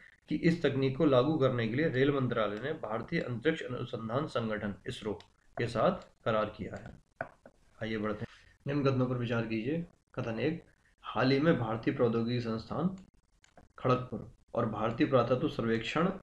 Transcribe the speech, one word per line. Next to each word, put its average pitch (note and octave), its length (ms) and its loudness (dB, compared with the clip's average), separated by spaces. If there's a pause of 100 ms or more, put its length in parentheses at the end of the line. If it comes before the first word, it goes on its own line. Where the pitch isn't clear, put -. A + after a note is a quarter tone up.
(300)
कि D3+ 60 -2
इस E3+ 300 4
तकनीक C3+ 320 2
को E3 80 4
लागू C#3 320 6
करने A#2+ 300 2
के A2 80 -2
लिए D#3 140 2
रेल C3+ 220 4
मंत्रालय A2 520 0
ने D3+ 100 -4
भारतीय A2+ 480 -4
अंतरिक्ष B2 400 -2
अनुसंधान A#2+ 640 -4
संगठन G#2+ 480 -2 (120)
इसरो G#2+ 260 -6 (440)
के A#2+ 100 0
साथ C#3 580 0
करार G#2+ 200 2
किया - 300 -8
है। - 160 -14 (920)
आइए A2 140 -4
बढ़ते G#2+ 220 -4
हैं। - 80 -8 (400)
निम्न C#3 240 2
कथनों B2 160 2
पर B2+ 80 -2
विचार A#2 300 -2
कीजिए। A#2+ 400 -2 (300)
कथन A2+ 240 -4
एक, D#3+ 240 -2 (380)
हाल B2+ 300 2
ही C3+ 80 4
में D#3 200 4
भारतीय A#2 340 -2
प्रौद्योगिकी A#2 460 2
संस्थान A#2 560 -2 (800)
खड़गपुर B2 560 -2 (220)
और A2+ 100 0
भारतीय A2 420 0
पुरातत्व C3 420 2
सर्वेक्षण A#2 600 0 (140)